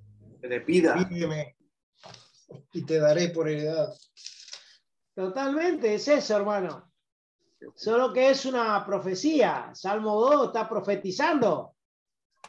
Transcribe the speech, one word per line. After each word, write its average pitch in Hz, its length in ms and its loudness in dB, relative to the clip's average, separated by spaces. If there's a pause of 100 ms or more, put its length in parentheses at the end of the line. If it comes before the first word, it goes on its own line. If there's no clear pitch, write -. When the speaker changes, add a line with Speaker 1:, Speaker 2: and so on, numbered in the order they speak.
(420)
Speaker 1:
Que 127 60 -12
le 123 140 -4
pida. 165 340 4 (120)
Speaker 2:
Pídeme 156 480 -6 (1200)
y 156 120 -8
te 160 140 0
daré 156 300 4
por 165 180 -2
heredad. 151 460 -2 (1200)
Speaker 3:
Totalmente, 269 840 -2
es - 120 -4
eso, 277 280 2
hermano. 202 560 -4 (840)
Solo 233 380 0
que 254 160 6
es 269 160 2
una 233 400 0
profecía. 190 880 0
Salmo 214 460 -2
dos 269 280 4
está 220 200 -4
profetizando 208 1080 -2 (720)